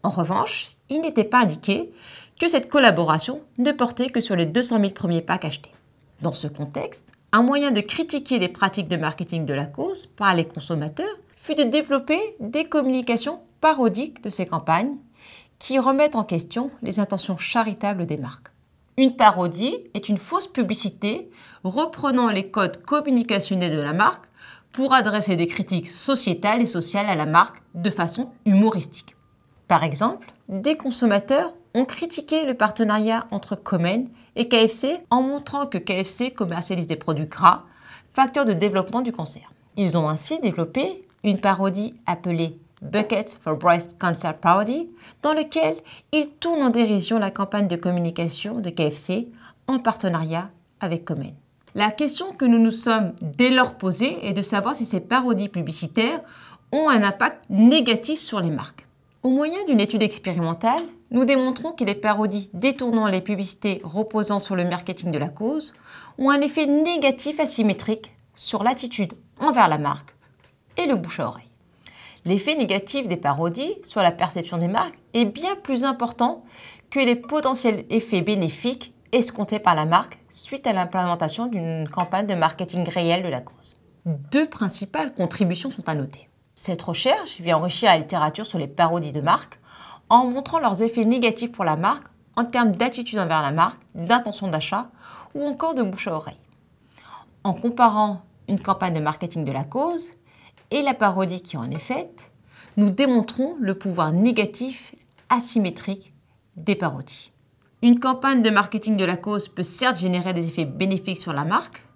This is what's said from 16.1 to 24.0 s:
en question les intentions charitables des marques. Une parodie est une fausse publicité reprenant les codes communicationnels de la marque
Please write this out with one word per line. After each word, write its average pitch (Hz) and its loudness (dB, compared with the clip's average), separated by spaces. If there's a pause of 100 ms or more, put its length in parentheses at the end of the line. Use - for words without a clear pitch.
en 220 2
question 233 -4 (100)
les 220 -4
intentions 196 -2
charitables 202 -2
des 151 -4
marques. - -10 (500)
Une 262 4
parodie 180 4 (160)
est 196 -6
une 208 2
fausse 370 -4
publicité 208 -4 (340)
reprenant 247 0
les 190 -2
codes - -2
communicationnels 220 0
de 147 0
la 143 -2
marque 202 2 (480)